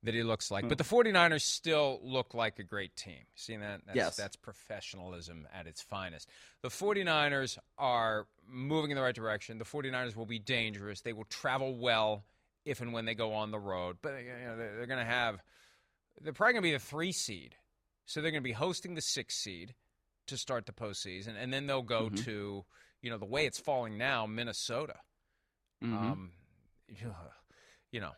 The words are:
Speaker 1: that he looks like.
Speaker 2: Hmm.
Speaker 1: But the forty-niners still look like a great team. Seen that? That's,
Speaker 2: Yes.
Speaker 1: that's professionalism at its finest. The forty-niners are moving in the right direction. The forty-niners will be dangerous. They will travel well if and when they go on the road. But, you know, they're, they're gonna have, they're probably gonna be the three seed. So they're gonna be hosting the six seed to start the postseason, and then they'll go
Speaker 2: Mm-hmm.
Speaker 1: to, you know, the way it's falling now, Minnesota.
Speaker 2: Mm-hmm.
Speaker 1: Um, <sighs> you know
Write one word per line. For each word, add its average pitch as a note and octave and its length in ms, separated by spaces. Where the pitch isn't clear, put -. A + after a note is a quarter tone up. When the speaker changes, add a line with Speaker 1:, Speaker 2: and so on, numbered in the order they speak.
Speaker 1:
that A2 120
he A#2 100
looks A2+ 260
like. G2+ 140
Speaker 2:
Hmm. A#2+ 60
Speaker 1:
But C#3+ 80
the D3+ 80
forty-niners F#3 580
still D3+ 580
look C3 320
like A2+ 240
a G#2 60
great F#2+ 320
team. D#2 300
Seen A2+ 240
that? G#2 260
That's, G2+ 120
Speaker 2:
Yes. E2+ 180
Speaker 1:
that's G2+ 220
professionalism F2+ 1160
at F2 140
its D#2+ 140
finest. F#2 480
The C3 80
forty-niners D#3 920
are A2+ 480
moving D3 440
in C#3+ 40
the C3+ 80
right B2+ 100
direction. A2 440
The A2 80
forty-niners B2+ 500
will A2+ 100
be A2+ 140
dangerous. G#2 600
They A#2+ 100
will A2 140
travel C3+ 520
well A2 460
if C#3 160
and A#2+ 140
when A2+ 100
they A2+ 100
go A2 200
on G#2+ 180
the G#2+ 80
road. F2+ 420
But, C#3 220
you B2 80
know, A#2 100
they're, A2 220
they're A#2+ 100
gonna B2+ 160
have, A#2 380
they're D3+ 100
probably A3 220
gonna A3+ 100
be E3+ 80
the C#3 80
three D#3+ 320
seed. E2 440
So - 160
they're D#3+ 100
gonna D3+ 80
be B2+ 140
hosting F3 420
the D#3+ 60
six - 340
seed G2 400
to C3 100
start A#2+ 280
the A2 60
postseason, G2+ 680
and B2+ 140
then C#3 160
they'll C3+ 140
go A2+ 220
Speaker 2:
Mm-hmm. G#2+ 200
Speaker 1:
to, G2+ 420
you B2 80
know, A#2 80
the G2+ 80
way C#3 200
it's - 140
falling A#2+ 380
now, A#2+ 280
Minnesota. A#2+ 680
Speaker 2:
Mm-hmm. A#2 140
Speaker 1:
Um, G#2+ 340
<sighs> G#2+ 60
you A#2 80
know E2+ 180